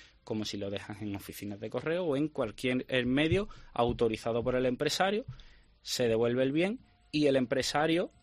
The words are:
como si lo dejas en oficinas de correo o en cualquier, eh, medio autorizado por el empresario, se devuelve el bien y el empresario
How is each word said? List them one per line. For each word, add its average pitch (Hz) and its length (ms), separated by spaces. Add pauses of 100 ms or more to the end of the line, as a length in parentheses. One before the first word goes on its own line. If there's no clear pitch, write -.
(240)
como 107 220
si 104 120
lo 101 120
dejas 101 320
en 104 140
oficinas 101 440
de 110 100
correo 151 340
o 151 120
en 147 140
cualquier, 127 600
eh, 123 160
medio 160 440 (240)
autorizado 117 680
por 123 120
el 127 100
empresario, 185 600 (560)
se - 260
devuelve 120 360
el 135 80
bien 180 280 (320)
y 151 160
el 135 80
empresario 147 760 (120)